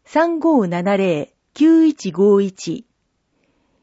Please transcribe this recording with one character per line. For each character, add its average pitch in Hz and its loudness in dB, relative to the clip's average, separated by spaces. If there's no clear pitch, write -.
三 330 -2
五 285 0
七 180 -4
零 175 -4
九 320 2
一 294 -4
五 196 2
一。 190 -8